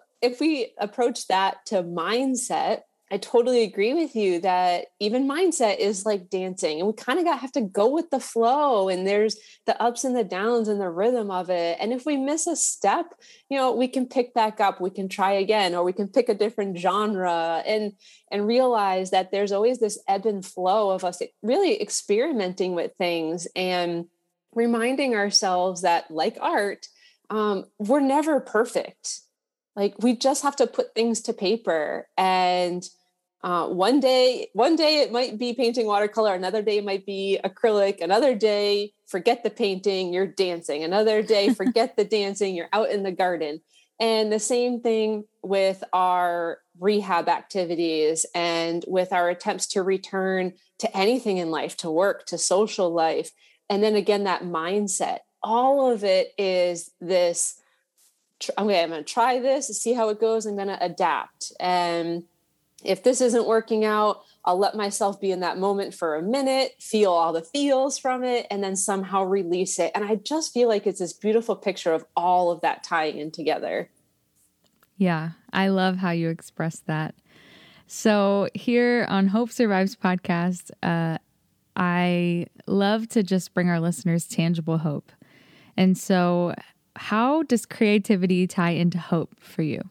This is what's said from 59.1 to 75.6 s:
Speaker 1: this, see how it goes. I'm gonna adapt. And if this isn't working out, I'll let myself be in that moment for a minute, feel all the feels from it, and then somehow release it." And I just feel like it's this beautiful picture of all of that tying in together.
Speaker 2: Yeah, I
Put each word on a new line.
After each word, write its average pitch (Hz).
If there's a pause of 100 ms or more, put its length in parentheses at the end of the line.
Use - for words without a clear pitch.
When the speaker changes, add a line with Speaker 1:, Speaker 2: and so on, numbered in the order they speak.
Speaker 1:
this, 269
see 220
how 226
it 214
goes. 220
I'm 208
gonna 196
adapt. 170
And 170 (600)
if 185
this 254
isn't 233
working 220
out, 214 (220)
I'll 180
let 196
myself 202
be 190
in 180
that 175
moment 196
for 160
a 160
minute, 262
feel 208
all 165
the 165
feels 269
from 254
it, 247
and 202
then 190
somehow 190
release 185
it." 170
And 208
I 208
just 311
feel 240
like 208
it's 190
this 170
beautiful 220
picture 180
of 160 (100)
all 180
of 165
that -
tying 156
in 151
together. 147 (1080)
Speaker 2:
Yeah, 165 (220)
I 190